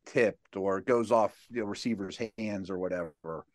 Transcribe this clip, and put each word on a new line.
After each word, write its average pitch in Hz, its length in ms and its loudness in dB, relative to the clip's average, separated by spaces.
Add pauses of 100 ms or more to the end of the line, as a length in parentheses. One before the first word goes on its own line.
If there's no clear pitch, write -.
tipped, - 500 2
or 95 220 2
it 95 80 -6
goes 117 260 4
off, 113 220 4 (160)
you 120 100 -4
know, 104 60 -2
receivers' 101 520 -4 (200)
hands 101 320 -6
or 92 80 -4
whatever. 85 760 -6